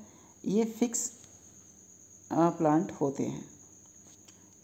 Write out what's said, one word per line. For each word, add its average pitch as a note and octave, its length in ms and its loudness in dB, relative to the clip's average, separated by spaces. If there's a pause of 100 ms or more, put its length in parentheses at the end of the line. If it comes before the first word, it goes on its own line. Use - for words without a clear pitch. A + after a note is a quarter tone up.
(460)
ये G3+ 240 2
fix, - 420 -2 (1200)
अ, E3 180 4
plant E3 420 2
होते C3+ 320 -2
हैं। C3+ 220 -6 (1200)